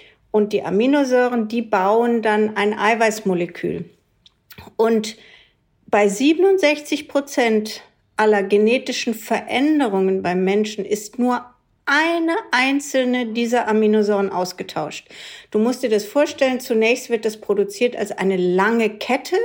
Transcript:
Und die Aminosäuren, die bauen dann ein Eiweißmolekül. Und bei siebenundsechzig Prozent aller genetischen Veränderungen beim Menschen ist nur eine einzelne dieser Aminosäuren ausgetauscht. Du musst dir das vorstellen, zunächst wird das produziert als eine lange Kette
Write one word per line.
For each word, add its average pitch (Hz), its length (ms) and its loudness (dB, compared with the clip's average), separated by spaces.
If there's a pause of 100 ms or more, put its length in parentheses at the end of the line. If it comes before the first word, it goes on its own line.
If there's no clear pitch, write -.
(300)
Und 208 220 2
die 202 100 0
Aminosäuren, 247 840 2
die 233 140 -4
bauen 226 580 2
dann 214 360 0
ein 208 220 -2
Eiweißmolekül. 196 1080 -2 (920)
Und 226 400 0 (720)
bei 208 220 2
siebenundsechzig 302 1000 2
Prozent 233 760 -2 (340)
aller 214 260 2
genetischen 220 720 0
Veränderungen 220 1080 0
beim 185 220 0
Menschen 208 400 0
ist - 340 -6
nur 247 280 0 (400)
eine 330 480 2 (160)
einzelne 254 800 0
dieser 233 380 0
Aminosäuren 214 640 2
ausgetauscht. - 800 -6 (440)
Du 214 60 0
musst 240 240 0
dir 254 60 -2
das 208 160 2
vorstellen, 277 560 0
zunächst 226 480 0
wird 226 160 -2
das 214 160 -4
produziert 202 560 -2
als 202 140 -6
eine 190 260 -2
lange 196 540 2
Kette 262 540 -4